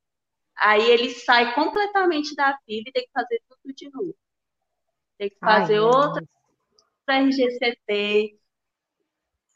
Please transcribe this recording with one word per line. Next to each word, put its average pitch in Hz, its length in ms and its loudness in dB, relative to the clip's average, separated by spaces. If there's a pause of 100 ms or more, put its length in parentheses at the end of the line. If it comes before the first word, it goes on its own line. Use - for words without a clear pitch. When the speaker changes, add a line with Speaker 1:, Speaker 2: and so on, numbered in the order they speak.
(560)
Speaker 1:
aí 214 360 2
ele 240 180 2
sai 240 460 0
completamente 349 800 -2
da 277 300 0
fila 220 220 -8
e 269 40 -18
tem 247 140 -4
que - 80 -20
fazer 277 340 -6
tudo 277 260 -20
de 285 180 -18
novo. 349 220 -8 (1040)
Tem 202 120 -6
que - 120 -20
Speaker 2:
Ai, 214 200 2
Speaker 1:
fazer 190 140 0
Speaker 2:
meu 214 100 2
Speaker 1:
outra 277 360 2 (840)
Speaker 2:
Deus. - 0 -
Speaker 1:
R 269 240 2
G 254 200 0
C 240 260 -4 (100)
T, 208 500 -2 (1200)